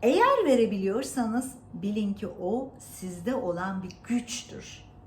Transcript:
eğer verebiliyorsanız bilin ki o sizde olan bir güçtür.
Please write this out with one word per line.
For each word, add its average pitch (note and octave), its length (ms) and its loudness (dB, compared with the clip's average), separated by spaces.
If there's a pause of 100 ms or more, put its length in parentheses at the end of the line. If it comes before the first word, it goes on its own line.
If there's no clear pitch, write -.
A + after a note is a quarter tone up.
eğer A4 440 6
verebiliyorsanız A3+ 1080 2 (180)
bilin G3+ 400 -2
ki G3+ 140 -6
o A3+ 520 -4
sizde F#3 560 -6
olan F#3 480 -2
bir F#3 200 -10
güçtür. - 840 -6 (220)